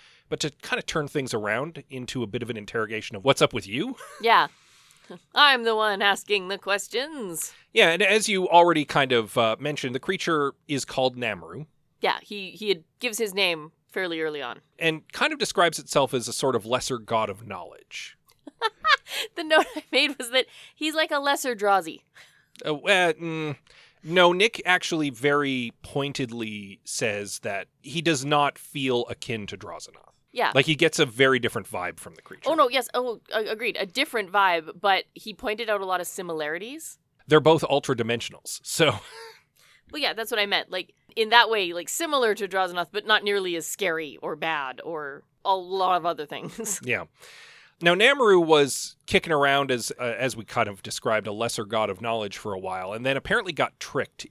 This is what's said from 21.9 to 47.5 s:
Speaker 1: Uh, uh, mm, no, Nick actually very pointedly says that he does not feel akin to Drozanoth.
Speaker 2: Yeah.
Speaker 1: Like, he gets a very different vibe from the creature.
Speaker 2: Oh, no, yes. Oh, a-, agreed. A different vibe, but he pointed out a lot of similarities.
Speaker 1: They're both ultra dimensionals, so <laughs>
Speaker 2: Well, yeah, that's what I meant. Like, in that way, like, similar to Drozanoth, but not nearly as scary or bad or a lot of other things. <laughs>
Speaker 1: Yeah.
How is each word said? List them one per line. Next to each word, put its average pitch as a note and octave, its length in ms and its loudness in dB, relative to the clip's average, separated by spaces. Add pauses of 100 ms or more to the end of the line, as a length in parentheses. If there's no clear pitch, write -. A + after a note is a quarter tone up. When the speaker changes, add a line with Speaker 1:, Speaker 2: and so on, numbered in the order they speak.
Speaker 1:
Uh, D#3 100 -2
uh, F3 400 2
mm, D#3+ 420 -6 (460)
no, F3 300 6
Nick G3+ 340 2
actually E3+ 440 0
very C3+ 600 0 (100)
pointedly A#2 1040 -6
says G#2 560 -6
that G2 280 -8 (140)
he D3 180 -8
does D3+ 240 0
not C#3+ 340 2
feel B2+ 500 -2
akin A2+ 400 -8
to G2+ 80 -14
Drozanoth. - 580 -18 (180)
Speaker 2:
Yeah. A#3 220 0
Speaker 1:
Like, C3+ 120 6
he D#3 80 4
gets D#3+ 240 2
a D3+ 80 4
very C3 320 4
different A2+ 320 -4
vibe F2+ 280 -6
from - 160 -18
the - 80 -20
creature. - 280 -20
Speaker 2:
Oh, E4 40 2
no, D4 140 4
yes. B3 260 -2
Oh, B3 260 -4 (120)
a-, G#3+ 180 -2
agreed. A3 300 -4
A G3+ 60 -4
different A3 440 -4
vibe, F3 400 2 (100)
but F#3+ 240 4 (100)
he - 200 -16
pointed G#3+ 360 -6
out G#3 100 0
a G3 60 -6
lot F#3 140 -2
of E3+ 60 -6
similarities. F3 920 -8 (280)
Speaker 1:
They're D3+ 140 8
both D#3 240 4
ultra C#3 320 0
dimensionals, - 640 -6
so - 340 2 (440)
<laughs> - 520 -20
Speaker 2:
Well, D4 100 -8
yeah, F#3+ 120 0
that's A3 160 -6
what A3 100 0
I G3+ 60 2
meant. F#3 240 -2
Like, F#3 240 -8 (200)
in A3 160 0
that A3+ 180 8
way, G3 240 0
like, E3+ 160 -8
similar C#4 460 0
to G#3 140 -6
Drozanoth, F3+ 440 -2
but G3+ 140 -6
not G#3 180 2
nearly G3 320 -2
as D#3 100 -6
scary D#3+ 540 -4
or D#3+ 160 -8
bad D3 480 -4
or D3 380 -10 (220)
a F#3+ 120 2
lot F#3 400 0
of E3 100 -2
other D3+ 200 -4
things. - 560 -10
<laughs> - 20 -16
Speaker 1:
Yeah. A2 200 -2 (800)